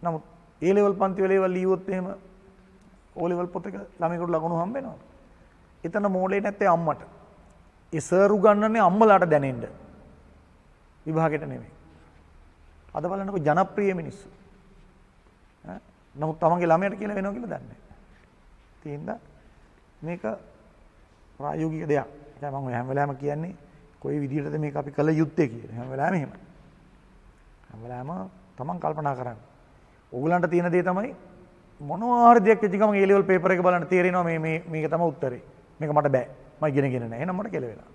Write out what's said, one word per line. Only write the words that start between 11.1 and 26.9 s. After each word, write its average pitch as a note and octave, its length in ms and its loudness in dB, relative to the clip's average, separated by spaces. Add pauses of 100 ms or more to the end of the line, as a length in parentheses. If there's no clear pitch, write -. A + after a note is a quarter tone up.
නෙමෙයි. B2+ 280 -14 (1200)
අද D3+ 120 -8
බලන්නකෝ F#3+ 400 -6
ජනප්‍රිය F#3+ 500 0
මිනිස්සු. E3 340 -10 (1400)
ඈ? - 140 -14 (360)
නමුත් D#3 240 -6
තමන්ගේ F3 280 2
ළමයට F#3 300 2
කියලා G#3 180 -6
වෙනව G3 180 -4
කියලා A#3 180 -10
දන්නේ B2+ 180 -12
නැහැ. - 140 -20 (1000)
ඒ D3+ 100 -12
හින්දා D3+ 260 -10 (840)
මේක D#3+ 240 -10 (1120)
ප්‍රායෝගික D#3 520 -6
දෙයක්. D3 200 0 (300)
ඒ C#3+ 140 -10
මම C3+ 160 -6
හැම B2 200 -4
වෙලාවෙම C#3 300 -2
කියන්නේ D3 380 -6 (420)
කොයි C#3+ 220 -4
විදිහටද D3 380 -4
මේක D3 180 -4
අපි C#3+ 160 -6
කළ D3 200 0
යුත්තේ D#3 360 2
කියලා. A2 280 -12
හැම B2 140 -10
වෙලාවෙම C#3+ 260 -2
එහෙමයි. C#3+ 240 -4 (1200)